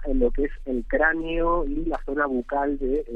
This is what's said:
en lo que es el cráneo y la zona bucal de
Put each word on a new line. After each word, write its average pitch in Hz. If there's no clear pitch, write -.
en 131
lo 120
que 143
es 139
el 127
cráneo 165
y 147
la 156
zona 143
bucal 139
de 127